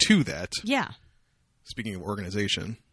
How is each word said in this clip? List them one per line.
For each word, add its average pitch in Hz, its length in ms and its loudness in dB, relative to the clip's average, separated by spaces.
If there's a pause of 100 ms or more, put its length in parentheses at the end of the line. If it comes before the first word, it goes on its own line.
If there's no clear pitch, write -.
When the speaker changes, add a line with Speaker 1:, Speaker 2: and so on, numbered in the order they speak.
Speaker 1:
to 196 180 8
that. 82 260 -6 (120)
Speaker 2:
Yeah. 240 260 -2 (760)
Speaker 1:
Speaking 107 320 -8
of 90 80 -8
organization. 101 760 -4 (160)